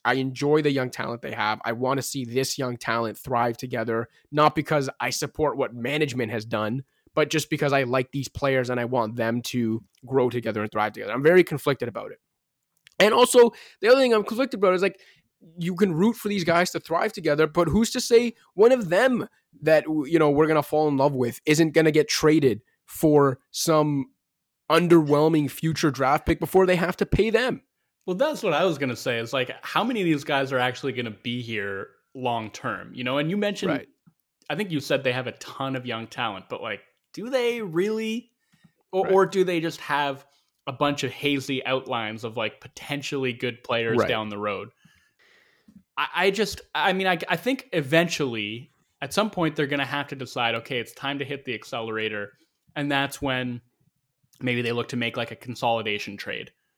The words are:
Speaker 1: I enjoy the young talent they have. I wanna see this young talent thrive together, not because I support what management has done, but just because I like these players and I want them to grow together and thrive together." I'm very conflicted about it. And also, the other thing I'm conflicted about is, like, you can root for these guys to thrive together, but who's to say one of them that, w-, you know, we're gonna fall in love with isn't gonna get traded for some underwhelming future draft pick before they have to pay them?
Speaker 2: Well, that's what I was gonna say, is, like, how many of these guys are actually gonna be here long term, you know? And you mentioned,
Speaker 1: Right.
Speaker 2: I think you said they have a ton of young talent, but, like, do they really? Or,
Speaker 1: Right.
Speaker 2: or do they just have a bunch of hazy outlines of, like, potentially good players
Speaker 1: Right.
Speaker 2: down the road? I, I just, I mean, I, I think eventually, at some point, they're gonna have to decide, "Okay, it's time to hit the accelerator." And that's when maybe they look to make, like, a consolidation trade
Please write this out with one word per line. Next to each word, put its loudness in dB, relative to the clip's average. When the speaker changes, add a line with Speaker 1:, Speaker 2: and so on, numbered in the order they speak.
Speaker 1:
I 2
enjoy 2
the 2
young -2
talent -8
they -10
have. -2
I -4
wanna -2
see -8
this -4
young -4
talent -4
thrive -2
together, -4
not 4
because 0
I -4
support -2
what -2
management -2
has -4
done, -4
but 2
just -2
because -2
I 2
like -2
these -6
players -2
and -2
I -2
want -2
them -2
to -2
grow 2
together -4
and -4
thrive -2
together." -10
I'm -4
very 8
conflicted 0
about -10
it. -20
And 6
also, 8
the 0
other 8
thing 4
I'm 2
conflicted -4
about 4
is, 0
like, -2
you -4
can 2
root 2
for -6
these -2
guys 2
to -6
thrive -2
together, 0
but 2
who's 2
to -4
say 4
one 8
of 2
them 2
that, 4
w-, -2
you 6
know, 6
we're 4
gonna 2
fall 2
in 0
love 4
with -2
isn't 4
gonna 4
get 4
traded 4
for 4
some 0
underwhelming 6
future 0
draft 0
pick 0
before 4
they 4
have -2
to 0
pay 2
them? 0
Speaker 2:
Well, -4
that's 0
what 0
I 2
was 0
gonna -2
say, -4
is, -6
like, -2
how -2
many -2
of 0
these 0
guys -2
are 2
actually -2
gonna -6
be -8
here -6
long -4
term, -10
you -10
know? -2
And -2
you -2
mentioned, -2
Speaker 1:
Right. -6
Speaker 2:
I -4
think -6
you -2
said -2
they 0
have -6
a -8
ton -8
of -8
young -8
talent, -8
but, -8
like, -8
do -12
they -2
really? -2
Or, 0
Speaker 1:
Right. 2
Speaker 2:
or 6
do 2
they -2
just -4
have -2
a -8
bunch -2
of -2
hazy -2
outlines -4
of, -8
like, -4
potentially -6
good -6
players 0
Speaker 1:
Right. 2
Speaker 2:
down -2
the -10
road? -6
I, -2
I 2
just, -4
I 0
mean, -2
I, 0
I 0
think -4
eventually, -2
at -8
some 0
point, -2
they're -2
gonna -2
have -6
to -12
decide, -4
"Okay, -6
it's -8
time -6
to -6
hit -10
the -6
accelerator." -6
And -4
that's -2
when -4
maybe -2
they -2
look -4
to -6
make, -4
like, -6
a -14
consolidation -4
trade -10